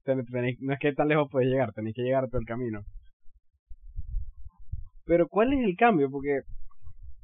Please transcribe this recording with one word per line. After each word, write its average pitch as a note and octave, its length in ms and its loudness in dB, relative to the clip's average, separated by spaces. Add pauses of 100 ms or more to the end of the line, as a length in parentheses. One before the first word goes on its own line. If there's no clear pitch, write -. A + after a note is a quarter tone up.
ten-, C3 200 0
tenéis, B2 360 -2
no C3+ 120 -2
es C3+ 60 -2
que C#3+ 160 2
tan D3 140 2
lejos D3 220 4
podéis C3 200 4
llegar, B2+ 240 0
tenéis A2 200 -4
que B2 80 -4
llegar C3 260 2
todo A#2+ 120 0
el A2+ 60 -6
camino. A#2 340 -4 (2250)
Pero E3+ 240 4
¿cuál A3+ 240 2
es C#4 120 2
el F3+ 120 2
cambio? F3+ 340 6
Porque C#3 300 0 (840)